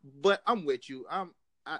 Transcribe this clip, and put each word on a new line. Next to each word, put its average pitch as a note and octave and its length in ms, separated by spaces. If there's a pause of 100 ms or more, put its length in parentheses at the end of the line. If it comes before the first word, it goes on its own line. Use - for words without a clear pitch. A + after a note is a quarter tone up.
(220)
but G3 260
I'm G#3+ 160
with C3+ 260
you. C3 220
I'm, F3+ 200 (340)
I, D#3 140